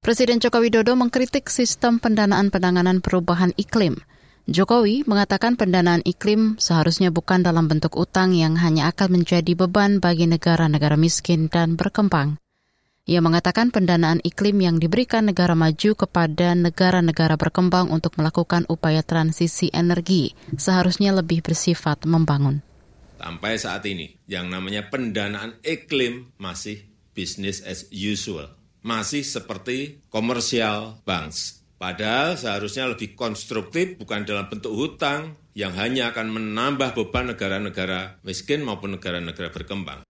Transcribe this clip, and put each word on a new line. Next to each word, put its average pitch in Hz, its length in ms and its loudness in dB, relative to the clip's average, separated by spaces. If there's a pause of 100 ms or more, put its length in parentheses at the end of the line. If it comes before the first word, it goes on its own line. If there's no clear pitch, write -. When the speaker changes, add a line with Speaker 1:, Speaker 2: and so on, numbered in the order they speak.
Speaker 1:
Presiden 233 400 2
Joko 233 240 2
Widodo 233 320 4
mengkritik 254 560 0
sistem 233 480 2
pendanaan 202 480 2
penanganan 185 560 2
perubahan 175 560 2
iklim. 190 400 0 (480)
Jokowi 220 560 2
mengatakan 208 560 2
pendanaan 175 480 4
iklim 214 480 2
seharusnya 170 560 2
bukan 180 320 2
dalam 165 240 4
bentuk 156 320 0
utang 185 320 2
yang 160 240 4
hanya 160 320 2
akan 180 320 2
menjadi 170 320 2
beban 190 480 2
bagi 170 240 2
negara-negara 160 720 2
miskin 160 560 2
dan 165 240 2
berkembang. 165 640 0 (640)
Ia 170 160 2
mengatakan 170 480 2
pendanaan 170 560 2
iklim 202 320 0
yang 170 240 4
diberikan 220 480 0
negara 180 240 2
maju 165 400 2
kepada 175 640 0
negara-negara 170 800 2
berkembang 180 560 2
untuk 160 240 -2
melakukan 170 560 0
upaya 156 320 0
transisi 160 640 0
energi 175 640 0 (240)
seharusnya 185 560 2
lebih 165 320 0
bersifat 165 640 -2
membangun. 147 560 2 (580)
Speaker 2:
Sampai 85 320 -6
saat 98 320 -6
ini, 87 400 -8
yang 90 240 -8
namanya 95 400 -8
pendanaan 107 720 -6
iklim 127 800 -6
masih 101 480 -12 (240)
business 98 480 -8
as 92 320 -14
usual. 98 640 -8 (240)
Masih 113 400 -6
seperti 131 880 -10
commercial 110 960 -4
banks. 82 560 -8 (160)
Padahal 107 560 -4
seharusnya 113 560 -6
lebih 107 240 -10
konstruktif, 117 800 -6
bukan 104 320 -8
dalam 101 240 -6
bentuk 110 240 -10
hutang 151 640 -6 (160)
yang 98 240 -6
hanya 120 320 -4
akan 110 240 -8
menambah 120 640 -4
beban 123 320 -4
negara-negara 95 960 -8
miskin 143 400 -6
maupun 98 320 -8
negara-negara 87 560 -10
berkembang. 82 560 -10